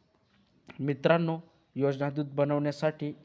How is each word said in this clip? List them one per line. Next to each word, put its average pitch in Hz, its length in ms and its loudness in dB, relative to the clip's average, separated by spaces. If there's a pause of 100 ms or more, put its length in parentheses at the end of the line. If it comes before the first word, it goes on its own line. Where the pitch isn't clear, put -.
(800)
मित्रांनो, 165 580 2 (380)
योजना 139 340 0
दूत 143 220 -4
बनवण्यासाठी 147 800 0 (120)